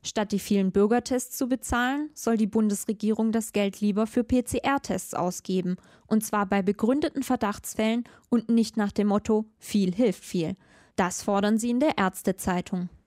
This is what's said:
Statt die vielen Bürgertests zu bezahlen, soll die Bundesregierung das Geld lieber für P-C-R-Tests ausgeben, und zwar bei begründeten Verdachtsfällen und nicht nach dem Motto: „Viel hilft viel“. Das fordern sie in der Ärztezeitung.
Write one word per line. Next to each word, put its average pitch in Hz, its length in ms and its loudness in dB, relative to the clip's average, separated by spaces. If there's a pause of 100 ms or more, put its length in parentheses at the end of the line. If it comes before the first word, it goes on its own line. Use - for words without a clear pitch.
Statt 214 300 -4
die 202 80 0
vielen 196 320 2
Bürgertests 240 640 0
zu 254 120 -2
bezahlen, 262 640 -2
soll 233 240 0
die 214 100 2
Bundesregierung 214 840 0
das 226 180 -2
Geld 202 300 -2
lieber 208 260 0
für 247 160 0
P-C-R-Tests 254 920 -2
ausgeben, 180 640 -2 (320)
und 214 160 2
zwar 202 220 0
bei 202 160 2
begründeten 247 600 0
Verdachtsfällen 226 840 -2 (240)
und 233 180 2
nicht 226 300 2
nach 202 160 0
dem 208 140 2
Motto: 208 360 2 (140)
„Viel 185 360 0
hilft 214 300 0
viel“. 180 320 -4 (400)
Das 180 260 -2
fordern 208 360 2
sie 240 140 -2
in 247 100 0
der 302 160 2
Ärztezeitung. 185 920 -2 (200)